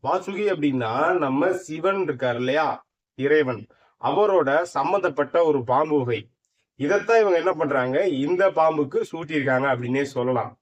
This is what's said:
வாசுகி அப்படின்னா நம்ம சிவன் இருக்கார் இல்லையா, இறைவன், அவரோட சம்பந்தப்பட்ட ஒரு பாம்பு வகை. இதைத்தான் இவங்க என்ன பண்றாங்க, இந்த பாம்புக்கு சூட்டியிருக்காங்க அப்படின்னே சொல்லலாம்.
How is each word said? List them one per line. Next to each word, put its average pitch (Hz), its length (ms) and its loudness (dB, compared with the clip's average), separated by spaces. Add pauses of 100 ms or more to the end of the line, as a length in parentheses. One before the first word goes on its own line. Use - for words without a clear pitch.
வாசுகி 190 440 -4
அப்படின்னா 139 460 0 (240)
நம்ம 147 340 0 (140)
சிவன் 180 380 -2
இருக்கார் 123 380 -2
இல்லையா, 139 260 0 (520)
இறைவன், 131 420 2 (400)
அவரோட 165 480 2 (280)
சம்பந்தப்பட்ட 147 680 0
ஒரு 147 200 2
பாம்பு 147 360 2
வகை. 120 220 -2 (580)
இதைத்தான் 208 440 2
இவங்க 190 140 4
என்ன 170 180 0
பண்றாங்க, 139 440 0 (220)
இந்த 180 300 0
பாம்புக்கு 156 480 0 (120)
சூட்டியிருக்காங்க 143 560 -2
அப்படின்னே 127 400 -2
சொல்லலாம். 123 440 -4 (100)